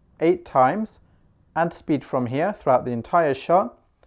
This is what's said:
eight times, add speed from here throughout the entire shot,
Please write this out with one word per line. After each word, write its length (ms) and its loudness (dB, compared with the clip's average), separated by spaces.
eight 240 0
times, 560 0
add 160 -2
speed 320 -4
from 220 -4
here 260 -2
throughout 320 0
the 60 -6
entire 420 0
shot, 460 -2